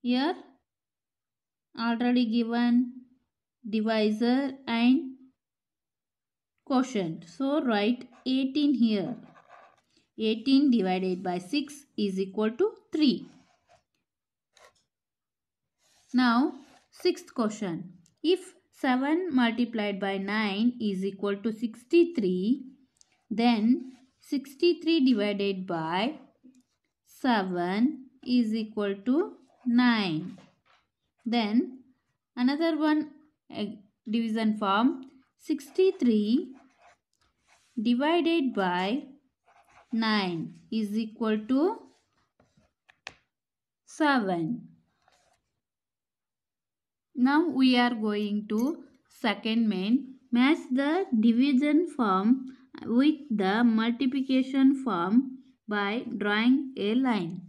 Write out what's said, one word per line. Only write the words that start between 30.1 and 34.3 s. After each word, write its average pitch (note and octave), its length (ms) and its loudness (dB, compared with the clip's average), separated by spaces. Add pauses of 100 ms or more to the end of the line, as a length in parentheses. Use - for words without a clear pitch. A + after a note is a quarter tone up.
Then A#3 540 0 (580)
another D4 400 0
one, D4+ 320 0 (440)
uh, G#3 120 -6 (440)
division A3 480 0